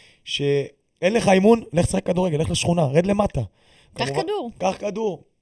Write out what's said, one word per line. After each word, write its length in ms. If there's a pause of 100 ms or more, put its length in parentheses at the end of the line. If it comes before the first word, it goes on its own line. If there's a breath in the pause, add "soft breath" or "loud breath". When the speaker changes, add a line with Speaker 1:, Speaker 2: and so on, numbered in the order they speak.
(260 loud breath)
Speaker 1:
שאין 880
לך 160
אימון, 320 (120)
לך 120
תשחק 200
כדורגל, 360
לך 100
לשכונה, 340
רד 200
למטה. 360 (520 soft breath)
Speaker 2:
קח 120
Speaker 1:
כמובן, 160
Speaker 2:
כדור. 380
Speaker 1:
קח 200
כדור. 440 (180)